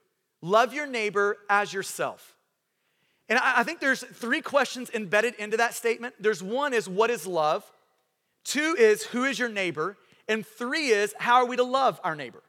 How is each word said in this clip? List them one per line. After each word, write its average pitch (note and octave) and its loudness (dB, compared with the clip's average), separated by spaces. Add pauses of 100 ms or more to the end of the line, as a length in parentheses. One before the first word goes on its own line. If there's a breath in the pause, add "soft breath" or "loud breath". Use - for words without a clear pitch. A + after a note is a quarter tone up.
(420)
Love A3 2
your D4 -8
neighbor G#3 0 (100)
as G3+ 2
yourself. D#3+ -8 (920)
And A3 2
I, B3+ 2
I A#3 2
think E4 -6
there's C4+ 0
three A#3+ -4
questions B3+ -2
embedded G#3+ 0
into G#3+ -6
that A#3 0
statement. A#3 -4
There's G3 0
one B3+ -2
is, G#3 0
what G#3 2
is F#3 -4
love? E3+ 0 (760)
Two D4+ 0
is, G#3+ 6
who B3 -4
is C4+ -2
your A#3+ -2
neighbor? F#3+ -4 (300 soft breath)
And A3 -2
three C#4+ -4
is, G#3 2
how A#3+ 4
are B3+ 6
we B3 -4
to B3 4
love B3+ 0
our E3 -2
neighbor? A#2+ -12